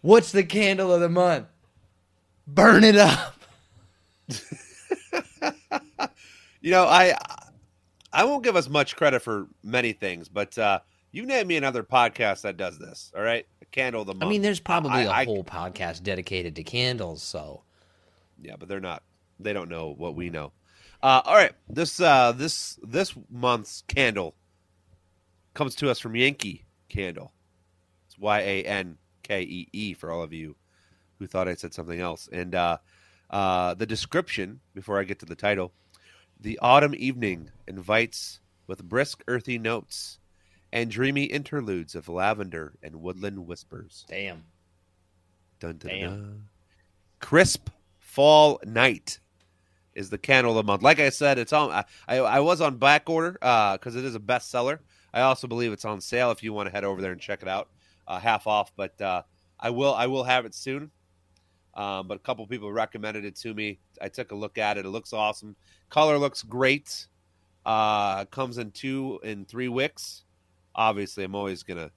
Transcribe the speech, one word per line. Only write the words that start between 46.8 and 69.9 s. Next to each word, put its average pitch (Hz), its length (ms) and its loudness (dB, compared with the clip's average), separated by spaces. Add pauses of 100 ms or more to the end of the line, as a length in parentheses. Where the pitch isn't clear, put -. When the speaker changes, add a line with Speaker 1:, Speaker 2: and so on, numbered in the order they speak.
Speaker 2:
Crisp - 500 4 (300)
fall 151 680 6
night 113 540 0 (720)
is 95 160 -10
the 101 80 -8
candle 123 400 2
of 107 80 2
the 101 60 0
month. 101 120 0
Like 147 160 6
I 143 100 4
said, 139 280 2
it's 117 160 -4
on. 147 180 2
I, 95 120 -2 (240)
I, 127 120 0
I 123 200 4
was 165 220 2
on 139 160 0
back 143 320 4
order, 165 320 -2
uh, 107 380 4
'cause 117 160 -12
it 127 100 -8
is 120 100 -8
a 110 40 -10
bestseller. 123 600 -4 (340)
I 120 80 0
also 131 260 2
believe 117 260 -2
it's 101 120 -12
on 104 140 -6
sale 120 320 0
if 107 120 -6
you 110 100 -6
wanna 101 160 -4
head 98 160 -6
over 95 160 -4
there 95 100 -4
and 90 80 -12
check - 220 -10
it 92 80 -10
out, 90 200 -6 (380)
uh, 92 120 -8
half 107 280 0
off. 104 280 0
But, 98 260 -10
uh, 92 220 -4 (360)
I 117 120 -4
will, 131 240 0
I 117 120 0
will 131 160 -4
have 127 220 0
it 101 100 -14
soon. 143 360 -10 (840)
Um, 98 340 -8
but 101 80 -10
a - 40 -20
couple 120 280 -8
people 104 240 -10
recommended 107 520 -6
it 101 140 -14
to 113 160 -12
me. 104 240 -8 (240)
I 98 80 -10
took - 220 -12
a 104 40 -12
look 104 220 -10
at 104 220 -2
it. 95 80 -10
It - 20 -8
looks 110 240 -10
awesome. 107 420 -4 (340)
Color 151 280 4
looks 143 240 -2
great. 131 640 -2 (640)
Uh, 104 580 0
comes 123 320 -8
in 110 140 -10
two 135 520 -8
and 101 240 -12
three 127 200 -8
wicks. - 560 -6 (500)